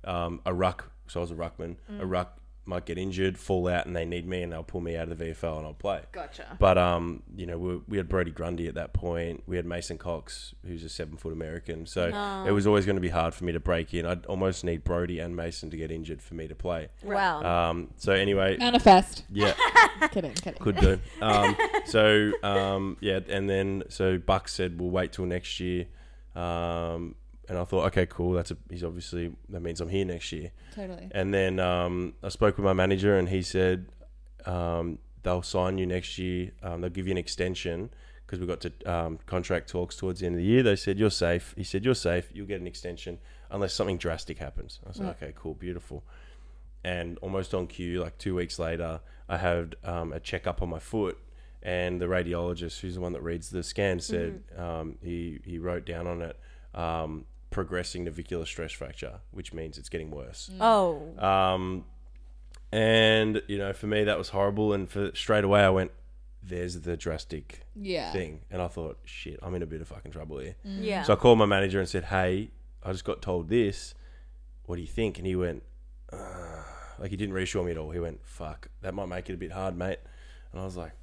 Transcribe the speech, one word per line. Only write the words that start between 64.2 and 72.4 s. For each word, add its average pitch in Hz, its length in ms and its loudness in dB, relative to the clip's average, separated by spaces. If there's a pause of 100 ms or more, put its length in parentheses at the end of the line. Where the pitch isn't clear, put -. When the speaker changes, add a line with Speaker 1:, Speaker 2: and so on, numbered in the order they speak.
Speaker 1:
horrible. 101 440 4
And 98 160 0
for, 101 260 -2
straight 107 280 2
away, 101 180 8
I 95 80 10
went, 95 220 4 (520)
"There's 90 380 -6
the 85 160 -4
drastic - 680 -8 (100)
Speaker 2:
Yeah. 175 360 -4
Speaker 1:
thing." 78 300 -4 (100)
And 92 100 -4
I 87 60 -2
thought, 82 380 -8
"Shit, - 360 -12
I'm 92 140 -6
in 87 80 -2
a - 40 -2
bit 78 140 -8
of 80 60 -10
fucking 73 240 -14
trouble 78 280 -10
here." 80 160 -10 (100)
Speaker 2:
Mm. 196 180 -6
Speaker 3:
Yeah. 196 200 0
Speaker 1:
So 113 100 6
I - 20 10
called 120 240 10
my 107 60 10
manager 98 340 4
and 90 100 0
said, 87 160 -2
"Hey, 95 460 0 (320)